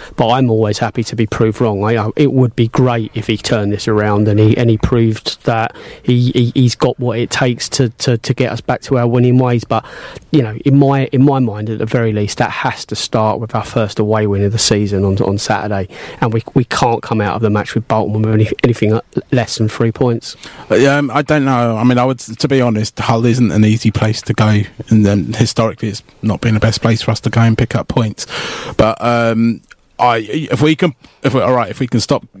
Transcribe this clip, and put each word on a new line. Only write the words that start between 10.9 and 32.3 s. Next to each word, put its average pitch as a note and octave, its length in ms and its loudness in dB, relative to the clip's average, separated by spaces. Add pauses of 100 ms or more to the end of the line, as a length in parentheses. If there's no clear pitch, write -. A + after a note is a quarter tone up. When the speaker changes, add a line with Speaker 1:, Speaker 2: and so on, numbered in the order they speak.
Speaker 1:
in C3 100 4
my C#3 160 4
mind, G#2+ 300 -4
at G#2+ 80 -6
the A2 80 -4
very A2+ 260 0
least, G#2 280 -2
that A#2 120 0
has - 360 -6
to G#2 100 -6
start A2 420 0
with A2+ 160 -6
our G#2+ 80 -2
first - 360 -4
away G#2+ 280 0
win G2+ 160 0
of G2+ 80 0
the A2+ 80 -2
season G2+ 460 0
on, F#2+ 160 0
on G2 160 0
Saturday, G2 500 -4 (320)
and A2+ 140 -2
we, A2+ 100 -2 (120)
we B2+ 100 2
can't A#2 360 -2
come A2 200 -2
out G#2 160 -2
of A#2 40 -4
the G#2+ 80 2
match G#2 240 -2
with A2+ 140 -4
Bolton G#2+ 340 0
with A2 120 0
any, G#2+ 160 2 (160)
anything A2 340 0 (320)
less A#2+ 260 -2
than G#2+ 120 0
three A2+ 240 -2
points. A#2+ 420 -2 (320)
Speaker 2:
But, A#2+ 160 4
um, C#3+ 280 2
I C#3+ 100 0
don't D3 240 0
know. A#2+ 320 2
I A2 80 0
mean, B2 120 4
I B2 60 2
would, B2+ 160 -2
to - 300 -6
be C3+ 100 2
honest, A2 400 0
Hull A#2 260 0
isn't A2+ 260 4
an G#2+ 120 4
easy G#2+ 280 2
place G#2+ 320 -2
to - 100 -4
go, G#2+ 300 2 (260)
and, G#2+ 180 4
um, G2 260 0
historically, A2+ 560 -2
it's G2 120 -10 (220)
not G#2+ 180 -2
been A2 140 0
the G#2 40 2
best A2 220 0
place A2+ 220 0
for - 80 -2
us A2 80 -2
to A#2+ 100 -2
go A2+ 120 0
and A2+ 160 4
pick - 180 -2
up F#2+ 120 -4
points. A2 380 -4 (500)
But, A2 280 0
um, A#2 580 0 (380)
I, A#2 180 4
if A#2 440 -4
we D#3 140 4
can, F3 200 0 (280)
if C3+ 100 0
we, B2+ 80 2
all A#2 120 2
right, A#2 160 0
if G#2+ 100 -8
we B2+ 80 -2
can - 120 0
stop, - 260 -2 (140)